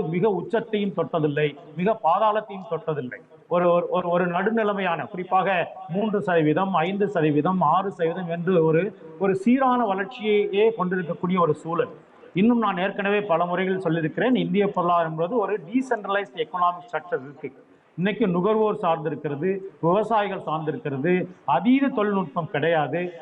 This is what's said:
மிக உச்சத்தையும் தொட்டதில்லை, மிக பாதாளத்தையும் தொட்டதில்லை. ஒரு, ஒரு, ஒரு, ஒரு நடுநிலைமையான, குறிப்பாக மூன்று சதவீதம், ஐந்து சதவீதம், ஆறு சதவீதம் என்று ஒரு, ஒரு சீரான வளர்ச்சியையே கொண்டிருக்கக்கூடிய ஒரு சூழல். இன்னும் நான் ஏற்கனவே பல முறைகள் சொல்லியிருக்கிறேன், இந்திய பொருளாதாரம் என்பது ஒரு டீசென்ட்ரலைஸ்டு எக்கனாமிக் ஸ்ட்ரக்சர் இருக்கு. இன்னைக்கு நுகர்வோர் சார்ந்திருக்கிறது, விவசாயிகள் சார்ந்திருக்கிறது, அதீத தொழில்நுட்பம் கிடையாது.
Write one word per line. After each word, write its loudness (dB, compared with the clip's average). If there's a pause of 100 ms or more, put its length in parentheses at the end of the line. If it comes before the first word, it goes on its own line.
மிக 0
உச்சத்தையும் -2
தொட்டதில்லை, 0 (280)
மிக 0 (100)
பாதாளத்தையும் 0
தொட்டதில்லை. -6 (280)
ஒரு, 2
ஒரு, 2
ஒரு, -2
ஒரு 2
நடுநிலைமையான, 0
குறிப்பாக -2 (420)
மூன்று -2
சதவீதம், 2
ஐந்து 0
சதவீதம், 2
ஆறு 2
சதவீதம் -2
என்று 0 (100)
ஒரு, 4 (380)
ஒரு 2
சீரான 4
வளர்ச்சியையே 2 (100)
கொண்டிருக்கக்கூடிய -2
ஒரு 4
சூழல். -4 (400)
இன்னும் 4
நான் 0
ஏற்கனவே 0
பல 2
முறைகள் -2
சொல்லியிருக்கிறேன், 0
இந்திய 2
பொருளாதாரம் 0
என்பது -2
ஒரு 0
டீசென்ட்ரலைஸ்டு -2
எக்கனாமிக் -2
ஸ்ட்ரக்சர் -6
இருக்கு. -14 (460)
இன்னைக்கு 0
நுகர்வோர் 2
சார்ந்திருக்கிறது, -2 (320)
விவசாயிகள் 0
சார்ந்திருக்கிறது, -2 (320)
அதீத 2
தொழில்நுட்பம் -2
கிடையாது. 0 (200)